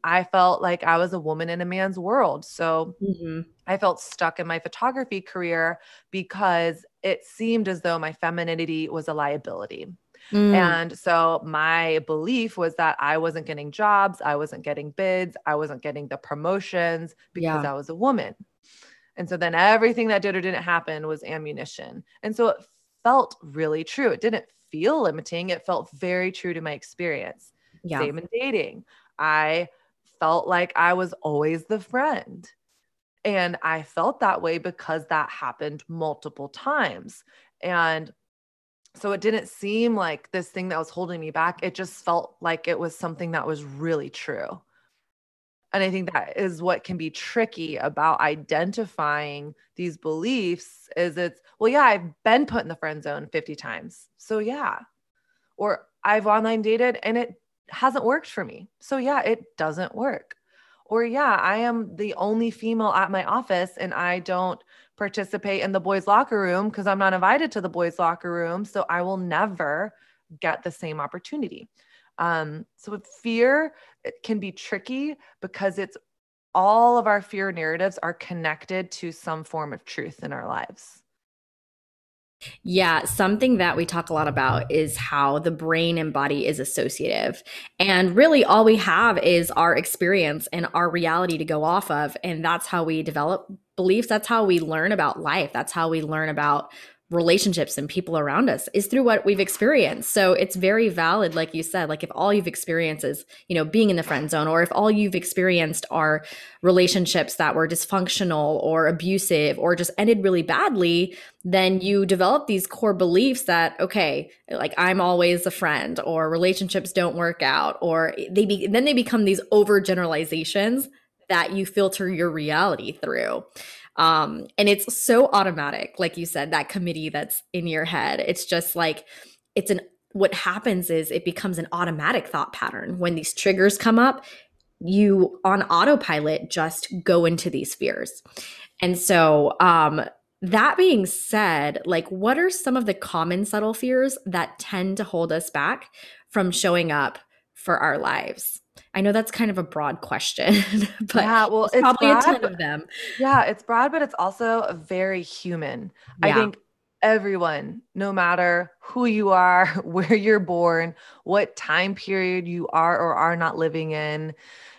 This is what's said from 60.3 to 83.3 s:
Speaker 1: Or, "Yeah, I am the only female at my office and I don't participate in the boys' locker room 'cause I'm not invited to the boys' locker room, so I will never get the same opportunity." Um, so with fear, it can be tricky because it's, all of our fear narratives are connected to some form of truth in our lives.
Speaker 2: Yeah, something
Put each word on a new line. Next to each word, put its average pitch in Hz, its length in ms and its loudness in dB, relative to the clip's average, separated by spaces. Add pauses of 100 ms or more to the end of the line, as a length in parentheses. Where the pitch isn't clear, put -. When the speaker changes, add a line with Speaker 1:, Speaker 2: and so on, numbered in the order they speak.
Speaker 1:
Or, 226 180 0
"Yeah, 233 380 2
I 196 160 0
am 226 380 -2
the 202 200 -6
only 220 360 0
female 220 420 -2
at 190 160 2
my 190 140 -2
office 185 540 -2
and 185 180 -6
I 175 240 -2
don't 180 440 -4 (320)
participate 196 680 -4
in 196 80 -2
the 196 80 0
boys' 190 260 0
locker 220 340 4
room 190 300 0
'cause 208 160 -8
I'm 196 140 0
not 190 140 4
invited 214 400 2
to 214 80 -6
the 180 80 -6
boys' 170 280 -2
locker 175 340 -2
room, 170 320 -4
so 196 260 -4
I 175 120 -2
will 185 160 -4
never 180 800 -4 (440)
get 160 220 -4
the 175 100 -8
same 156 280 -10
opportunity." 180 680 -10 (520)
Um, 160 560 -4
so - 160 -16
with 202 160 -14
fear, 262 640 0 (300)
it - 200 -12
can 220 160 -4
be 190 120 -8
tricky 262 640 -8 (260)
because 190 380 -4
it's, 190 180 -10 (580)
all 226 440 6
of 214 80 0
our 208 140 2
fear 196 300 -6
narratives 165 520 -2
are 170 100 -4
connected 175 800 -8
to 165 200 -10
some 160 320 -8
form 151 300 -8
of - 120 -16
truth - 380 -12
in - 80 -10
our 131 160 -10
lives. - 540 -10 (1600)
Speaker 2:
Yeah, 180 420 2
something 214 520 2